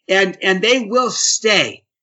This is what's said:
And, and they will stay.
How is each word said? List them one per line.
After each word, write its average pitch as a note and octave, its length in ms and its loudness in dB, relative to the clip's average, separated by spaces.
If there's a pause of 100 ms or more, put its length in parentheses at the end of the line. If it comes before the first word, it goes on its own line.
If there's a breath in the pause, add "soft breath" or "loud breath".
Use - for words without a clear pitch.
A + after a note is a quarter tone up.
And, F#3+ 360 0
and F#3+ 180 0
they B3 200 2
will A#3 280 -2
stay. E3+ 720 -2 (200)